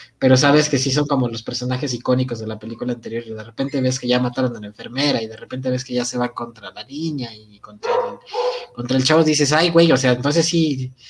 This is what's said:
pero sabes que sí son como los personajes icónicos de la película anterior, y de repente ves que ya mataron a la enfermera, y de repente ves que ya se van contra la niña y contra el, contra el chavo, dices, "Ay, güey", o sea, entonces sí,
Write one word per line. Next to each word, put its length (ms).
pero 200
sabes 320
que 80
sí 120
son 160
como 220
los 140
personajes 500
icónicos 460
de 80
la 120
película 360
anterior, 320
y 80
de 100
repente 380
ves 180
que 80
ya 100
mataron 380
a 40
la 80
enfermera, 520
y 60
de 100
repente 320
ves 160
que 80
ya 140
se 100
van 140
contra 420
la 120
niña 500
y 260
contra 320
el, 840
contra 220
el 80
chavo, 180
dices, 300
"Ay, 160
güey", 240
o 60
sea, 140
entonces 340
sí, 480